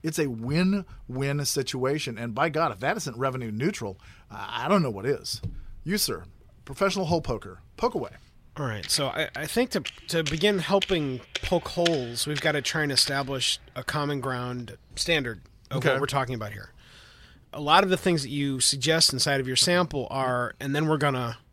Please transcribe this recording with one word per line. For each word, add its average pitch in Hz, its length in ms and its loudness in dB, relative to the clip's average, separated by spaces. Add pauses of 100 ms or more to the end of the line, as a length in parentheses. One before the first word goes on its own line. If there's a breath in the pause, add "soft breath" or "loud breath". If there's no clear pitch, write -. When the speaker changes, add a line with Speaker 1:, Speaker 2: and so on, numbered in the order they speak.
Speaker 1:
It's 156 140 -2
a 147 100 2
win-win 143 1160 0
situation, 131 720 -2
and 117 160 -6
by 147 160 2
God, 156 220 2
if 92 80 -10
that 151 180 0
isn't 143 180 -8
revenue 127 340 -2
neutral, 107 480 -2 (320 loud breath)
I, 107 340 -6
I 147 40 -2
don't 190 140 6
know 131 80 2
what 98 160 -4
is. - 340 -2 (420 loud breath)
You, 196 160 -2
sir, 87 260 -2 (400)
professional 196 420 0
hole 165 160 2
poker, 98 380 -6 (160)
poke 240 180 0
away. 127 160 -4 (460)
Speaker 2:
All 147 100 -4
right, 107 240 -6
so 139 180 0
I, - 260 -4
I 147 120 -8
think 240 240 0
to, 185 100 -2 (280)
to 165 140 2
begin 165 380 2
helping 156 600 0 (220)
poke - 260 0
holes, 139 580 0
we've 147 140 -2
gotta 151 220 2
try 156 200 -2
and 143 100 0
establish 135 680 0 (160)
a 127 80 -8
common 143 380 -2
ground 123 560 -4 (180)
standard 127 460 0 (300)
of 151 80 -2
Speaker 1:
Okay. 139 140 2
Speaker 2:
what 135 80 2
we're 143 60 0
talking 131 300 -2
about 104 160 -8
here. 104 180 -14 (840 loud breath)
A - 80 -10
lot 156 240 6
of 185 60 0
the 180 60 4
things 170 260 2
that 131 80 -8
you 139 300 0
suggest 156 520 4
inside 135 280 2
of 127 60 -2
your 127 100 0
sample 175 540 4
are, 127 500 0
and 139 140 -2
then 156 120 2
we're 156 120 4
gonna 127 400 0 (140)